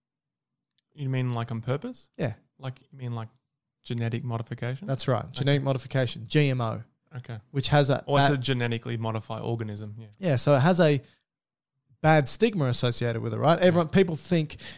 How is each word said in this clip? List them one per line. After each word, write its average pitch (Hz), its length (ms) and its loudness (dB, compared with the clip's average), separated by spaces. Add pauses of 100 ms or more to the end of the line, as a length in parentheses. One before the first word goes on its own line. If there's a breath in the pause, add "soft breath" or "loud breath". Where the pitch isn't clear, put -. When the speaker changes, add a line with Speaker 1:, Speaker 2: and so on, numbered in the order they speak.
(920)
Speaker 1:
You 143 160 -8
mean, 127 240 -2
like, 117 180 -6
on 113 100 -6
purpose? 151 560 -6
Speaker 2:
Yeah. 123 160 -4 (260)
Speaker 1:
Like, 131 200 -12 (120)
you 143 60 -20
mean, 120 180 -8
like, 110 140 -10 (540)
genetic 117 400 -4
modification? 120 640 -8
Speaker 2:
That's 135 200 -2
right. 117 160 0
Speaker 1:
Okay. - 100 -14
Speaker 2:
Genetic 139 300 0
modification, 127 640 -2
G 147 220 2
M 127 120 -2
O. 113 220 -4 (340)
Speaker 1:
Okay. 123 200 -12 (140)
Speaker 2:
Which 139 180 -2
has 147 200 6
a, 127 160 0
Speaker 1:
Or 139 140 2
it's 139 100 6
Speaker 2:
that 147 60 2
Speaker 1:
a - 20 0
genetically 120 600 -2
modified 113 440 -6
organism. 107 580 -6
Yeah. 110 80 -18 (120)
Speaker 2:
Yeah, 175 180 0
so 143 180 4
it 127 60 4
has 170 180 4
a 147 220 4 (1000 soft breath)
bad 156 260 4
stigma 208 380 0
associated 120 560 0
with 113 120 -4
it, 110 40 -4
right? 139 220 4
Speaker 1:
Yeah. 180 60 6
Speaker 2:
Everyone, 170 240 4
people 180 260 4
think 156 420 -2 (200 loud breath)